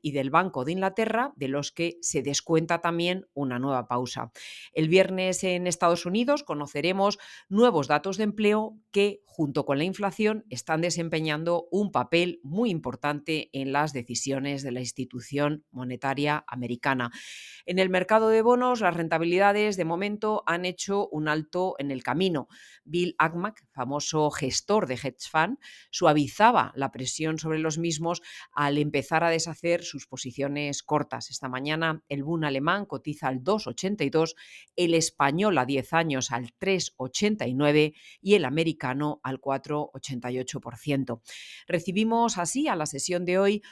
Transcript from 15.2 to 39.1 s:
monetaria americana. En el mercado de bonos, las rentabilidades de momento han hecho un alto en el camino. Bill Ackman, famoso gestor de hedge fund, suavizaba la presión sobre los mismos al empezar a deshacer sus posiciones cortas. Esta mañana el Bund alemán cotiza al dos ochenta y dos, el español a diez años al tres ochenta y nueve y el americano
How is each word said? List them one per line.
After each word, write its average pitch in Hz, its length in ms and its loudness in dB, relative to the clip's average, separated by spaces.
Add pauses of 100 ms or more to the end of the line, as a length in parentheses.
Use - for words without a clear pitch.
monetaria 135 760 -2
americana. 123 640 0 (540)
En 180 140 -2
el 190 100 4
mercado 202 400 4
de 220 140 6
bonos, 247 380 4
las 175 140 2
rentabilidades 180 840 2
de 170 80 0
momento 208 600 -2
han 170 180 -2
hecho 196 460 -2
un 151 180 -2
alto 156 520 -2
en 139 100 -4
el 131 140 -6
camino. 151 440 0 (380)
Bill 175 320 -2
Ackman, 170 380 0 (160)
famoso 143 580 -2
gestor 156 560 -2
de 127 80 -2
hedge - 360 -8
fund, 175 280 0 (320)
suavizaba 165 840 4
la 135 160 -2
presión 156 480 -4
sobre 156 240 -4
los 156 140 0
mismos 165 440 -2 (300)
al 143 260 0
empezar 147 460 0
a 170 60 4
deshacer 165 540 -2
sus - 220 -12
posiciones 139 800 -6
cortas. 143 480 -2
Esta 135 160 -10
mañana 151 600 -2
el 143 140 -4
Bund 160 200 -2
alemán 156 420 0
cotiza 147 440 -6
al 127 120 -2
dos 208 240 0
ochenta 190 380 -4
y 139 60 0
dos, - 260 2 (400)
el 170 180 2
español 160 640 2
a 127 80 2
diez 135 280 -2
años 151 380 0
al 120 260 -6
tres 190 400 -2
ochenta 175 500 -2
y 127 60 -2
nueve 151 400 4 (280)
y 202 140 4
el 185 80 4
americano 147 800 -2